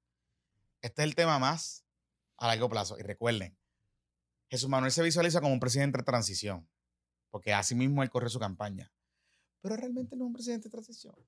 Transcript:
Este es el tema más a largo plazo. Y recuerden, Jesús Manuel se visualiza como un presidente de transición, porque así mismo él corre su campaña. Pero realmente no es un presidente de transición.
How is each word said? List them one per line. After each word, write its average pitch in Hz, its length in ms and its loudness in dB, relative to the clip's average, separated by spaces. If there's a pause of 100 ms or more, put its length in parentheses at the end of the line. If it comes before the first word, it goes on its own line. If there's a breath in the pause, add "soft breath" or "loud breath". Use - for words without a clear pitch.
(800)
Este 120 220 -4
es 156 60 2
el 143 60 -4
tema 165 240 4
más 143 460 0 (540)
a 117 80 -2
largo 113 220 4
plazo. 104 300 -4
Y 110 40 -10
recuerden, 101 560 -2 (880)
Jesús 131 200 -4
Manuel 131 240 2
se 165 100 4
visualiza 165 380 2
como 143 120 4
un 123 80 2
presidente 131 380 2
de 127 60 -6
transición, 101 640 -2 (600)
porque 104 220 -2
así 101 220 2
mismo 135 280 2
él 123 80 0
corre 123 200 -2
su 120 80 -6
campaña. 101 520 -6 (680)
Pero 208 160 -4
realmente 247 400 -6
no 254 80 -4
es 247 40 -4
un 240 60 -4
presidente 233 340 -6
de - 20 -20
transición. - 440 -18 (140)